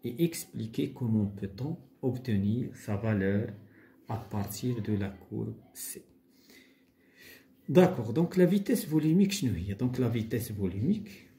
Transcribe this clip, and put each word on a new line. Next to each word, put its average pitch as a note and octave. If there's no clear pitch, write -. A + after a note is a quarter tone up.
اي B2+
اكسبليكي C#3
كومون A2
بوتون C3
اوبتونير A#2
سا -
فالور G#2
ا A2
بارتير A2+
دو G#2+
لا G2
كورب A2
سي. -
D'accord, C3
donc E3+
la F3+
vitesse G3+
volumique, D#3
شنو A#2+
هي؟ F#2
Donc B2
la A#2+
vitesse A2+
volumique G2